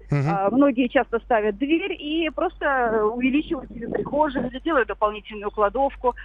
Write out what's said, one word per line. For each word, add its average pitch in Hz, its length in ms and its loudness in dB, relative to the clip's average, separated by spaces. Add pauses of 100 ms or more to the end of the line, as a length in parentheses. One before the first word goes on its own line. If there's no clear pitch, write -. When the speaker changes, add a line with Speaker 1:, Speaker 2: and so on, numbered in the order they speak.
(100)
Speaker 1:
Мгм. 143 180 0
Speaker 2:
А, 196 220 0
многие 262 380 4
часто 233 320 0
ставят 214 380 0
дверь 330 340 0
и 311 380 -4
просто 262 720 0
увеличивают 247 640 0
себе - 180 -10
прихожую 277 600 0
или 254 120 -10
делают 302 280 2
дополнительную 208 640 -4
кладовку. 240 640 0 (100)